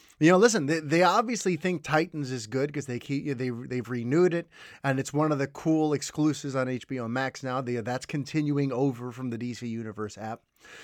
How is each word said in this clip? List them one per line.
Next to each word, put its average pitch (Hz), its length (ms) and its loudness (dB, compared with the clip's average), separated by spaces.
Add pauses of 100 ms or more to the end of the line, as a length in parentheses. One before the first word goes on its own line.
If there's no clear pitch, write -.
(180)
You 156 120 8
know, 185 60 8
listen, 202 300 6
they, 160 140 0
they 156 220 4
obviously 196 540 2
think 180 260 -2
Titans 151 480 0
is 120 160 -6
good 131 280 -2
'cause 143 100 -6
they 123 140 -6
keep, 139 400 -4
they, 127 100 -2
they've 123 400 -6
renewed 135 460 2
it, 170 140 -4 (360)
and 135 160 0
it's 135 140 -6
one 151 180 2
of 139 60 0
the 139 80 0
cool 156 480 2
exclusives 143 600 -2
on 127 140 0
H 127 180 -4
B 135 140 -6
O 113 80 -6
Max 131 340 -4
now. 131 200 -2
They, 120 140 -4
that's 123 280 -4
continuing 143 680 -2
over 123 400 0
from 127 180 -8
the 113 80 -4
D 120 160 -6
C 120 140 -8
Universe 107 500 -8
app. 107 240 -10 (420)